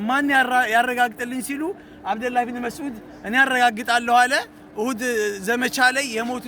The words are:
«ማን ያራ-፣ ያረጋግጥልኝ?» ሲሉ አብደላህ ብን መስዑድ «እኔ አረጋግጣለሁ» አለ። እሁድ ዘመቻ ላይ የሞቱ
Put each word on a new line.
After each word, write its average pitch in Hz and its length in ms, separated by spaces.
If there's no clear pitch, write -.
«ማን 262 280
ያራ-፣ 247 400
ያረጋግጥልኝ?» 240 760
ሲሉ 277 200
አብደላህ 247 400
ብን 240 160
መስዑድ 240 340
«እኔ 202 180
አረጋግጣለሁ» 240 760
አለ። 247 160
እሁድ 220 240
ዘመቻ 240 340
ላይ 277 200
የሞቱ 233 380